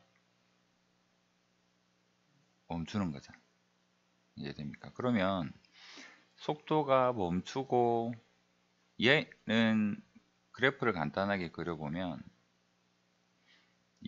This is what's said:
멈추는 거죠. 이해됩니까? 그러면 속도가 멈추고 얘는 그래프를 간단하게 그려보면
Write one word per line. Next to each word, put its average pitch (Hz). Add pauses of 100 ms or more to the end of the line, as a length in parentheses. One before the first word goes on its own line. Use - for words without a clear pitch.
(2750)
멈추는 82
거죠. 69 (1040)
이해됩니까? 71
그러면 95 (880)
속도가 135
멈추고 117 (880)
얘는 110 (560)
그래프를 127
간단하게 90
그려보면 80 (1900)